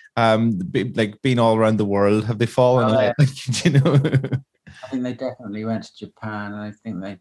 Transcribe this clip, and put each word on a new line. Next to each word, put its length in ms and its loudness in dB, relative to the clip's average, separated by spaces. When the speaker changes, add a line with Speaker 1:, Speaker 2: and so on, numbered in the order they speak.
Speaker 1:
um, 400 2
be, 340 -4
like, 300 -2
been 160 0
all 180 4
around 220 2
the 80 0
world? 400 2
Have 120 -4
they 80 0
fallen 440 2
Speaker 2:
Oh, 80 2
Speaker 1:
out? 40 2
Speaker 2:
yeah. 120 2
Speaker 1:
<laughs> 40 -4
Like, 460 0
you 60 2
know? 300 4
Speaker 2:
I 60 -18
think 160 -6
they 100 -6
definitely 500 -10
went 200 -4
to 120 -20
Japan, 560 -10
and 80 -12
I 120 -10
think 280 -10
they 200 -10